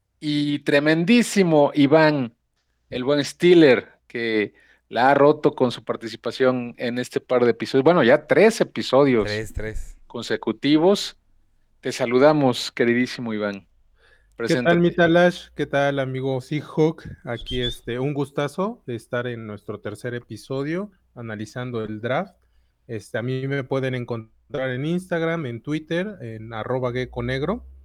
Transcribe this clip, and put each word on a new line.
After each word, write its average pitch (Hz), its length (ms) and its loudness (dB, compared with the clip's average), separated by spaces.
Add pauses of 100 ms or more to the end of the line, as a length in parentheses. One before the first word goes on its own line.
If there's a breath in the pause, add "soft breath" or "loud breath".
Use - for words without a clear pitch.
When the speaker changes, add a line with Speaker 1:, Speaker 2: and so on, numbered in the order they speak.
(200)
Speaker 1:
y 147 400 -2
tremendísimo 165 1120 4
Iván, 147 640 4 (540)
el 123 140 -6
buen 143 200 0
Steeler, 160 640 6 (180)
que 110 460 -2 (340 soft breath)
la 120 240 2
ha - 20 4
roto 147 420 4
con 123 160 0
su - 120 -14
participación 120 960 -4
en 120 220 -6
este 123 200 -8
par 123 240 0
de 120 80 6
episodios. 127 320 -2
Bueno, 170 200 4
ya 131 240 4
tres 196 340 4
episodios 127 640 2
Speaker 2:
Tres, 104 280 -6
tres. - 440 -8 (100)
Speaker 1:
consecutivos. 143 1080 0 (640)
Te 127 100 -6
saludamos, 131 800 2
queridísimo 120 600 -2
Iván. 104 280 -6
Speaker 3:
¿Qué - 60 -20
tal, - 680 -20
Speaker 1:
Preséntate. 143 440 0
Speaker 3:
mi 175 120 2
Talash? 175 640 2
¿Qué 151 100 -6
tal, 139 340 -2
amigo 131 420 -4
Seahawk? 156 600 -2 (200)
Aquí, 123 380 -8
este, 120 380 -6
un 143 140 -4
gustazo 147 720 -6
de 123 80 -8
estar 120 320 -8
en 113 200 -10
nuestro 104 320 -12
tercer 110 360 -10
episodio 139 760 -10 (220)
analizando 117 680 -10
el 107 180 -10
draft. 139 340 -6 (520)
Este, 110 300 -10
a 110 40 -4
mí 131 260 -6
me 139 160 -4
pueden 131 320 -4
encontrar 123 760 -10
en 131 140 -6
Instagram, 165 600 -4
en 117 160 -10
Twitter, 160 600 -6
en 113 320 -14
arroba 123 380 -4
gecko 123 320 -6
negro. 135 420 -4 (200)